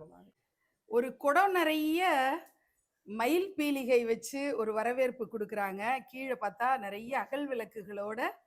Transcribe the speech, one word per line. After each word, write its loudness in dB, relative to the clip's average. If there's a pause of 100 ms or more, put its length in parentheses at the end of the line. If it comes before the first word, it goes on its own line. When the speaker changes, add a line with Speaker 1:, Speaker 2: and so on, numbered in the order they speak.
Speaker 1:
வாங்க. -20 (640)
Speaker 2:
ஒரு 2
குடம் 4
நிறைய 2 (1080)
மயில் 0
பீலிகை 2
வச்சு -2
ஒரு -2
வரவேற்பு 0
கொடுக்குறாங்க. -4 (240)
கீழே -6
பார்த்தா 0
நிறைய -4
அகல் -4
விளக்குகளோட -6 (280)